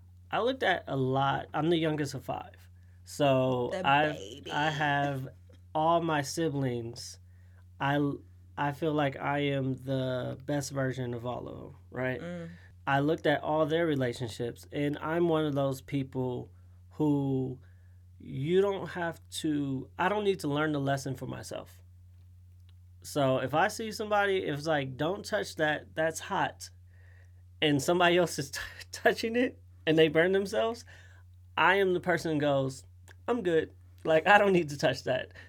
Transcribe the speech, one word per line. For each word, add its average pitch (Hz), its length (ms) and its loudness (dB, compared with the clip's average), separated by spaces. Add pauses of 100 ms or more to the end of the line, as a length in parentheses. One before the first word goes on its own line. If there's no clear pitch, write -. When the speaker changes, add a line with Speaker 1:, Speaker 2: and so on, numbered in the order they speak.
(300)
Speaker 1:
I 170 120 -2
looked 262 220 -2
at 190 240 2
a 139 100 -4
lot. 135 560 0
I'm 156 160 0
the 175 80 4
youngest 151 380 -2
of - 100 -12
five. - 260 -8 (540)
So 131 680 2
Speaker 2:
The 185 160 -4
Speaker 1:
I've, 147 300 4
Speaker 2:
baby. 113 340 -14
Speaker 1:
I 147 200 0
have 143 580 -2 (440)
all 165 280 4
my 160 200 0
siblings. 135 960 -4 (600)
I, 143 220 2 (560)
I 143 160 0
feel 160 200 -2
like 143 240 0
I 143 220 -2
am 139 360 0 (100)
the 127 600 -4
best 143 260 -4
version 127 420 -4
of 117 120 -8
all 120 220 -6
of - 100 -12
'em, - 180 -16 (160)
right? 127 280 -4
Speaker 2:
Mm. 170 300 -10 (380)
Speaker 1:
I 139 120 2
looked 156 260 0
at 147 160 2
all 156 240 2
their 160 200 2
relationships, 127 880 -4
and 147 280 -2
I'm 170 280 0
one 156 160 2
of 139 100 -2
those 135 260 0
people 127 680 -4 (420)
who 139 680 0 (600)
you 143 420 0
don't 196 280 0
have 170 300 -6 (100)
to, 143 580 -2 (120)
I 180 100 2
don't 208 140 0
need 196 160 2
to 156 80 -4
learn 151 240 0
the 147 80 0
lesson 139 340 -2
for 131 140 -10
myself. - 500 -10 (1300)
So 131 340 2
if 131 160 -4
I 170 140 4
see 220 240 -6
somebody, 208 540 0
if 147 120 -4
it's 147 100 -8
like, 135 300 -2
"Don't 180 260 -4
touch - 340 -4
that, 151 360 -2
that's 160 260 -2
hot," - 500 -4 (920)
and 147 200 4
somebody 175 360 4
else 165 220 0
is 135 120 -8
<laughs> - 0 -
t-, - 80 -8 (320)
touching 226 440 0
it 247 240 0 (260)
and 160 120 4
they 160 100 8
burn 160 240 4
themselves, 220 540 -2 (680)
I 170 200 6
am 190 180 4
the 180 60 0
person 170 340 0
who 147 80 0
goes, 139 420 0 (440)
"I'm 240 160 0
good. 165 260 2 (360)
Like, 160 220 4
I 208 120 10
don't 202 140 4
need 170 160 2
to 143 80 -8
touch 131 260 0
that." - 300 -4 (140)